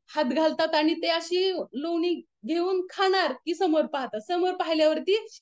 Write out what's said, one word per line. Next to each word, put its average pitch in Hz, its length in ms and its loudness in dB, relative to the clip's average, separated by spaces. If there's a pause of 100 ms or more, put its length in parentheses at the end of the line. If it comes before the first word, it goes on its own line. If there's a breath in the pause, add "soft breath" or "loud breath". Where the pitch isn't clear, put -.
हात 302 160 0
घालतात 320 500 2
आणि 311 200 4
ते 330 140 -4
अशी 349 440 0 (220)
लोणी 339 400 -2 (320)
घेऊन 359 440 -2
खाणार 370 420 2 (140)
की 339 80 -2
समोर 320 320 2
पाहतात, 240 340 -6
समोर 359 320 0
पाहिल्यावरती 320 760 2 (160 loud breath)